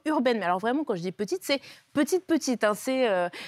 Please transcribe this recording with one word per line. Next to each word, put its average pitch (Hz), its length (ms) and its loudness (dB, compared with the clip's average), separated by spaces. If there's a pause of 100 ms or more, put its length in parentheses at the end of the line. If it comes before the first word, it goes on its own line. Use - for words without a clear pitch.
urbaines. 262 320 2
Mais 190 80 -2
alors 180 140 2
vraiment, 247 240 0
quand 247 100 -2
je 175 80 -4
dis 180 100 -4
petites, 208 320 -6
c'est 277 180 0 (320)
petite, 339 340 0
petite, 269 360 2
hein. 208 120 4
C'est, 262 340 0
euh, 180 180 2 (200)